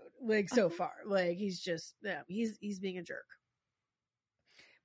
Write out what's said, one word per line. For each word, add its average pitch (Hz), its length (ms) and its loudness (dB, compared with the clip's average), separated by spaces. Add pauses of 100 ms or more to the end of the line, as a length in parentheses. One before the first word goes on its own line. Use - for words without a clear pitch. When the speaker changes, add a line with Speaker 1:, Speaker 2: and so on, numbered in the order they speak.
(220)
Speaker 1:
like, 214 280 4
so 233 160 6
Speaker 2:
Uh-huh. 165 100 2
Speaker 1:
far. 175 160 -2 (140)
Like, 180 320 2
he's 190 240 -2
just, 165 320 -4 (100)
yeah, 170 240 -4
he's, 214 320 -2
he's 202 220 -6
being 185 160 -4
a 175 60 -6
jerk. 139 240 -10 (1600)